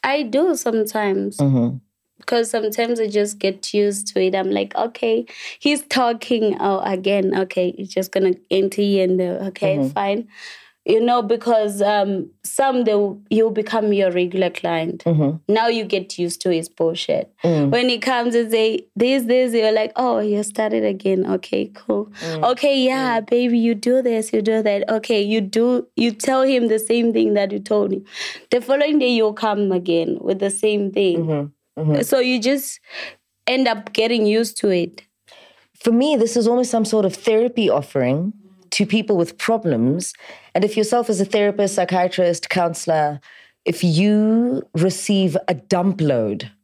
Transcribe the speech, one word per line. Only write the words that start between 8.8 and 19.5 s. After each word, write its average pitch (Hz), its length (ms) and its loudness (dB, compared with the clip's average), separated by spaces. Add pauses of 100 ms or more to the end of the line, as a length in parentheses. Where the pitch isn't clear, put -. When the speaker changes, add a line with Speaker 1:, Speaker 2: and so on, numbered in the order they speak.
Speaker 1:
here 196 260 2
and 185 120 2
there. 180 180 -2 (120)
Okay, 190 280 -2
Speaker 2:
Mm-hmm. - 120 0 (100)
Speaker 1:
fine." 202 280 -4 (600)
You 220 140 4
know, 240 200 2
because, 214 600 0
um, 202 480 0 (160)
some, 254 400 0
they'll, 202 340 0 (100)
he'll 220 200 2
become 214 420 -2
your 196 180 2
regular 180 400 0
client. 170 540 -4
Speaker 2:
Mm-hmm. 160 500 0
Speaker 1:
Now 226 140 2
you 233 160 0
get 185 340 -4
used 170 260 -4
to 190 60 0
his 165 200 -2
bullshit. 165 600 -2 (140)
Speaker 2:
Mm. 151 280 2
Speaker 1:
When 247 180 2
he 240 100 0
comes 240 360 0
and 233 140 2
say, 220 460 0
"This, 247 280 2
this," 247 300 2